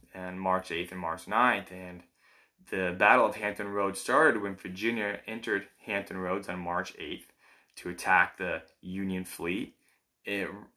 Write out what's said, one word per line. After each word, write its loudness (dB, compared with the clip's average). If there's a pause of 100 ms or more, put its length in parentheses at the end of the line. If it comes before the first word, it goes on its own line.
(140)
on -8
March 2
eighth -4
and -8
March -6
ninth. 2
And -12 (680)
the 0
Battle 8
of -2
Hampton -4
Roads -2
started 4
when -4
Virginia -4
entered -2 (160)
Hampton -4
Roads -2
on -6
March -4
eighth -10 (440)
to -10
attack 4
the -2 (180)
Union -4
fleet. -6 (500)
It, -4 (280)